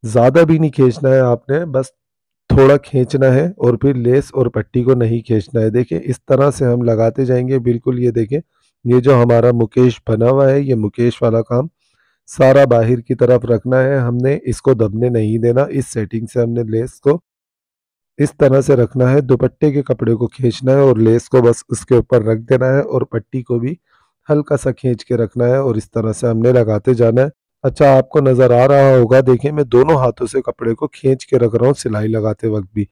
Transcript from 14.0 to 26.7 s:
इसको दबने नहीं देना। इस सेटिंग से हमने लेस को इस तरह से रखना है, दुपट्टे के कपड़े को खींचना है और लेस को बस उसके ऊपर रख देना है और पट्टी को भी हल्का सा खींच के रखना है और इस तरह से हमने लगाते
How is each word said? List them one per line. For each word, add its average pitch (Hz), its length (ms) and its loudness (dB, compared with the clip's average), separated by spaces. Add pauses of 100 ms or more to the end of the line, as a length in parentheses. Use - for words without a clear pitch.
इसको 127 300 -2
दबने 113 360 -2
नहीं 110 280 -2
देना। 120 320 0
इस 135 160 -6
सेटिंग 110 400 -8
से - 140 -6
हमने 117 240 -4
लेस 113 340 -6
को 151 200 0 (1000)
इस 143 160 -2
तरह 135 260 2
से 139 140 0
रखना 123 320 0
है, 135 140 2
दुपट्टे 131 500 -2
के 143 120 -2
कपड़े 117 300 -4
को 113 160 -4
खींचना 127 420 -4
है 139 120 2
और 127 160 4
लेस 113 280 0
को 131 140 2
बस 117 280 0
उसके - 260 -2
ऊपर 120 280 0
रख 110 180 -2
देना 123 260 0
है 135 160 0
और 131 220 -4
पट्टी 117 360 -8
को 120 180 -4
भी 139 180 -8 (520)
हल्का 151 280 -2
सा 131 160 -4
खींच 123 300 -6
के 123 140 -4
रखना 117 280 -4
है 123 160 0
और 120 160 -2
इस 104 120 -10
तरह 110 240 -6
से 120 140 -6
हमने 117 260 0
लगाते 110 420 0